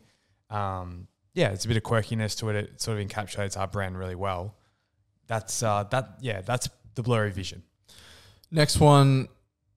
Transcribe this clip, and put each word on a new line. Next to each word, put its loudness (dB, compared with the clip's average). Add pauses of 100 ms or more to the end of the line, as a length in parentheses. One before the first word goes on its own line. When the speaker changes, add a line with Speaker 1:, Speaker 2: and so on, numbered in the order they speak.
(520)
Speaker 1:
Um, -6 (260)
yeah, 2
it's -6
a -2
bit 2
of 0
quirkiness -2
to -4
it. -2
It -8
sort -4
of -4
encapsulates -6
our -2
brand -6
really -6
well. -6 (720)
That's, -4
uh, 2
that, -4
yeah, -6
that's -4 (280)
the -4
blurry 2
vision. -10 (880)
Speaker 2:
Next 2
one, 8 (480)